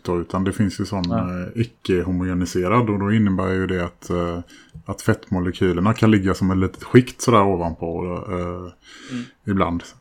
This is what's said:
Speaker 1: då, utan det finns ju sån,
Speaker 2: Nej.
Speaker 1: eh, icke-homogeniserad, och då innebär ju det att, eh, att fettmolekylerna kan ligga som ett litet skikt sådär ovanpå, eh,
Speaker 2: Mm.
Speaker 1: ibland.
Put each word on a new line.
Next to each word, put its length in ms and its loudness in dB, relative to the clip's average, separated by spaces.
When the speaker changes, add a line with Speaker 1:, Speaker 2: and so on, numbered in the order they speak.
Speaker 1:
då, 180 -2
utan 240 -4
det 80 0
finns 280 0
ju 40 0
sån, 240 -4
Speaker 2:
Nej. 120 0
Speaker 1:
eh, 400 -6
icke-homogeniserad, 1300 0
och 80 0
då 140 0
innebär 400 2
ju 140 0
det 180 -2
att, 260 -12
eh, 280 -2
att 160 -10
fettmolekylerna 920 0
kan 160 4
ligga 240 4
som 160 0
ett 80 2
litet 260 -2
skikt 360 4
sådär 220 4
ovanpå, 640 -2
eh, 440 -6
Speaker 2:
Mm. 120 -8
Speaker 1:
ibland. 360 0